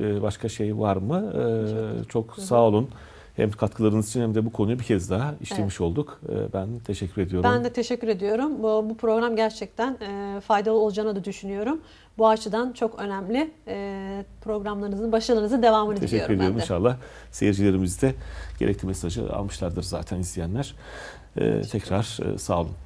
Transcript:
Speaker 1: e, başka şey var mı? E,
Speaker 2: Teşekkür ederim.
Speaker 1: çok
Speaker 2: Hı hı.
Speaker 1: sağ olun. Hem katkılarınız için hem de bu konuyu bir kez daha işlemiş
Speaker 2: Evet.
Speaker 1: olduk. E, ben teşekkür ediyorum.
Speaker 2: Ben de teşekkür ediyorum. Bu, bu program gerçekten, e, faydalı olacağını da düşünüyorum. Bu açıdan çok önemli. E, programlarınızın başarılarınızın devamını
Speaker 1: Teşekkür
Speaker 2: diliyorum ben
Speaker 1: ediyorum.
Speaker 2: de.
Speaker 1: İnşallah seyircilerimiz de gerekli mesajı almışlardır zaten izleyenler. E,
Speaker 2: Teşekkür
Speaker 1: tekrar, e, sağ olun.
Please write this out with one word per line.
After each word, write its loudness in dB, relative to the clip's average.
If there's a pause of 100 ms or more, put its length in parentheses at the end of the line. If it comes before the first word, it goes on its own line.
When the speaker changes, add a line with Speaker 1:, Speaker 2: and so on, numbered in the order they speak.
Speaker 1:
e, 0
başka -2
şey -2
var 4
mı? -2 (120)
E, -6
Speaker 2:
Teşekkür 0
ederim. -4
Speaker 1:
çok -2
Speaker 2:
Hı -10
hı. -8
Speaker 1:
sağ 6
olun. 6 (460)
Hem 2
katkılarınız 2
için -2
hem 0
de 2
bu -4
konuyu 0
bir -6
kez 2
daha -2
işlemiş -4
Speaker 2:
Evet. -4
Speaker 1:
olduk. -2
E, -4
ben -2 (180)
teşekkür -4
ediyorum. 2
Speaker 2:
Ben 2
de -4
teşekkür -4
ediyorum. -2
Bu, 2
bu -6
program 2
gerçekten, -2
e, -8
faydalı 2
olacağını 0
da -4
düşünüyorum. -4 (380)
Bu 6
açıdan 2
çok -4
önemli. -2 (160)
E, -8 (160)
programlarınızın -4
başarılarınızın 4
devamını 6
Speaker 1:
Teşekkür 0
Speaker 2:
diliyorum 2
ben 6
Speaker 1:
ediyorum. 4
Speaker 2:
de. 0
Speaker 1:
İnşallah 4 (360)
seyircilerimiz 4
de 4 (460)
gerekli 0
mesajı -4
almışlardır -4
zaten -6
izleyenler. -4 (640)
E, -2 (220)
Speaker 2:
Teşekkür -4 (100)
Speaker 1:
tekrar, -2
e, -4
sağ 0
olun. -2 (140)